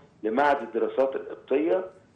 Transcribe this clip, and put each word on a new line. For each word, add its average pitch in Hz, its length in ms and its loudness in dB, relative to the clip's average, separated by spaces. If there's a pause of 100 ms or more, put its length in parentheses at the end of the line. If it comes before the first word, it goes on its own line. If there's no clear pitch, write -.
(220)
لمعهد 117 400 2
الدراسات 113 540 0
القبطية، 165 680 -2 (320)